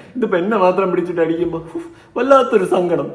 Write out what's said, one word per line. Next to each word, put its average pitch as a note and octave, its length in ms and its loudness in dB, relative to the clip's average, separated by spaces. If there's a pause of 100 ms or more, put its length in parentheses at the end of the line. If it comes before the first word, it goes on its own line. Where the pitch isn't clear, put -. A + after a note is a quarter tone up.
(160)
ഇതിപ്പോ G#3+ 220 0
എന്നെ G#3 200 0
മാത്രം F#3 340 2
പിടിച്ചിട്ട് E3+ 300 -2
അടിക്കുമ്പോ, E3 380 -2
ഉഫ്, - 580 -12
വല്ലാത്തൊരു B3+ 480 4
സങ്കടം. F3 500 0